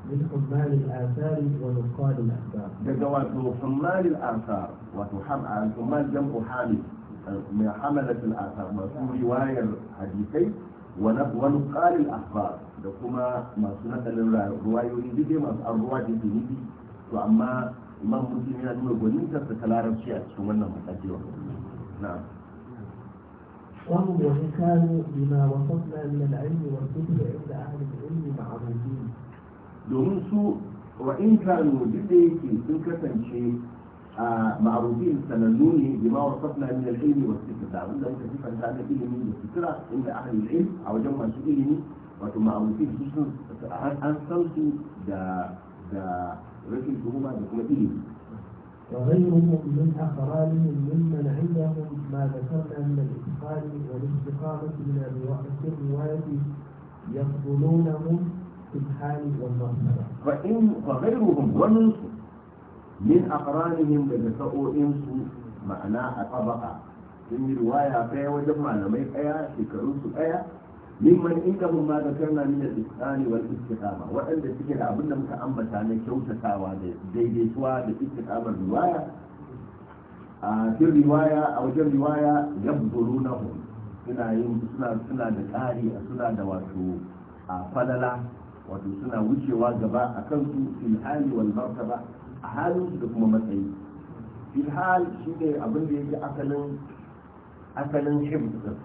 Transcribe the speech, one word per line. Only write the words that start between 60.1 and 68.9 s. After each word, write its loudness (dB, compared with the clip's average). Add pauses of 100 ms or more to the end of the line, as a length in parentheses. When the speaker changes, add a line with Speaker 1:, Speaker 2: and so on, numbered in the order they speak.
Speaker 2:
فإن، 4
فغيرهم 4
وننسوا 6 (840)
من 6
أقرانهم 2
daga 0
sa'o'insu, 0 (460)
ma'ana -2
a -4
tabaka, -4 (440)
sun -2
yi 2
riwaya 2
ɗaya -2
wajen 2
malamai 0